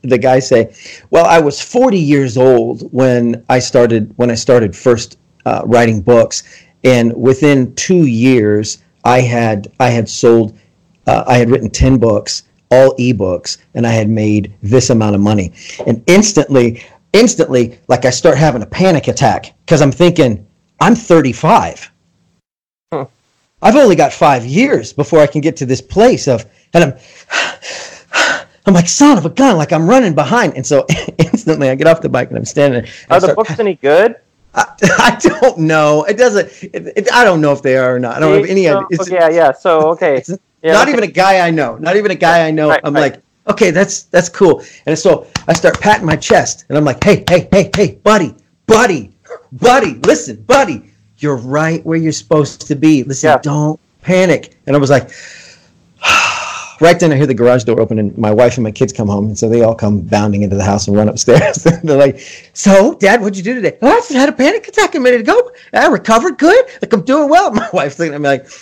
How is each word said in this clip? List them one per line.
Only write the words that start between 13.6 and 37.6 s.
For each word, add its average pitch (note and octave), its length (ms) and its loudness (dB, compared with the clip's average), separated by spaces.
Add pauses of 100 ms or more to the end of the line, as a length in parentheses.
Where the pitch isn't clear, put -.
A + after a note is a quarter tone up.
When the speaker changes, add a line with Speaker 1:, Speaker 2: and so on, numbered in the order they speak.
Speaker 1:
and A#2+ 120 -2
I A2+ 40 0
had A2 180 0
made G#2+ 540 -2
this A#2+ 260 0
amount G#2+ 280 0
of G2 40 0
money." G2+ 320 -2 (340)
And A#2 200 -2
instantly, C#3+ 760 2 (300)
instantly, D3+ 680 0 (100)
like, A#2+ 160 0
I C3 60 0
start D3 280 0
having C#3 240 0
a - 40 -10
panic F3+ 420 0
attack - 460 -4 (120)
'cause D3+ 160 2
I'm C#3 100 2
thinking, D#3 540 0 (340)
"I'm F#3+ 140 2
thirty-five. D3 960 0 (1000)
Speaker 2:
Huh. C3+ 140 -8 (560)
Speaker 1:
I've A3 140 2
only A#3 200 4
got C#3+ 160 2
five C3+ 340 0
years E3 460 -2
before D3+ 280 0
I D3 60 6
can D3+ 140 -6
get D#3 180 -4
to C3+ 80 -6
this B2 140 -4
place G3+ 480 0
of," A#2 180 -2 (280)
and E3+ 100 4
I'm, C3+ 100 -2 (380)
<sighs> - 1300 -8
I'm G3 80 4
like, E3+ 140 2
"Son C#4+ 300 4
of D3 80 -2
a E3 40 -6
gun," B3+ 260 2
like, D3+ 160 -4
I'm D#3+ 160 0
running A3+ 260 2
behind. D#3 420 -2
And C3+ 100 -8
so C#3 200 0 (160)
<laughs> - 160 -8
instantly D#3 520 -2
I C3 40 -2
get D3 120 -2
off E3 140 4
the D3 80 -6
bike B2+ 200 -4
and B2 100 -10
I'm A2+ 60 -6
standing B2+ 380 0
there - 80 -18 (180)
and - 40 -2
I E3+ 40 4
Speaker 2:
Are F#3 40 2
the F#3 60 2
Speaker 1:
start D#3+ 100 2
Speaker 2:
books G#3+ 140 -2
Speaker 1:
pa- D#3 100 -8
Speaker 2:
any G3+ 160 -2
good? F3+ 400 2 (380)
Speaker 1:
I, - 120 -2 (100)
<laughs> - 60 -6
I - 380 0
don't B3 380 0
know. D3+ 460 0
It G3+ 120 -4
doesn't, G#3+ 320 0 (260)
it, - 220 -14
it, G#3 160 -2
I B3 120 4
don't F3+ 160 2
know D3 120 2
if C#3 100 -4